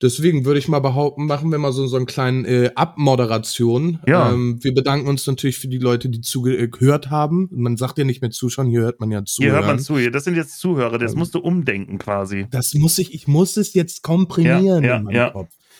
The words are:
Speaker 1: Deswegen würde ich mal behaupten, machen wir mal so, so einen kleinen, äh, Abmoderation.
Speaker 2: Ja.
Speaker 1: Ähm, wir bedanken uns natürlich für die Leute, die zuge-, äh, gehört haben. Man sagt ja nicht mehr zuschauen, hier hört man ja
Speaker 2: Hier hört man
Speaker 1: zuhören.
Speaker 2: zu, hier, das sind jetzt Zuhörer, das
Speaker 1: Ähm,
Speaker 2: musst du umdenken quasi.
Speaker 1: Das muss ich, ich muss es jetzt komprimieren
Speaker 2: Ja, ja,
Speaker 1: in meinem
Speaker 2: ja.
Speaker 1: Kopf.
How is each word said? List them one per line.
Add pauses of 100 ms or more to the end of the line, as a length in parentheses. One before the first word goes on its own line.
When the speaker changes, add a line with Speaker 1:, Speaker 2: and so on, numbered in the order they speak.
Speaker 1:
Deswegen
würde
ich
mal
behaupten,
machen
wir
mal
so,
so
einen
kleinen,
äh,
Abmoderation.
Speaker 2:
Ja.
Speaker 1:
Ähm,
wir
bedanken
uns
natürlich
für
die
Leute,
die
zuge-,
äh,
gehört
haben.
Man
sagt
ja
nicht
mehr
zuschauen,
hier
hört
man
ja
Speaker 2:
Hier
hört
man
Speaker 1:
zuhören.
Speaker 2:
zu,
hier,
das
sind
jetzt
Zuhörer,
das
Speaker 1:
Ähm,
Speaker 2:
musst
du
umdenken
quasi.
Speaker 1:
Das
muss
ich,
ich
muss
es
jetzt
komprimieren
Speaker 2:
Ja,
ja,
Speaker 1:
in
meinem
Speaker 2:
ja.
Speaker 1:
Kopf. (300)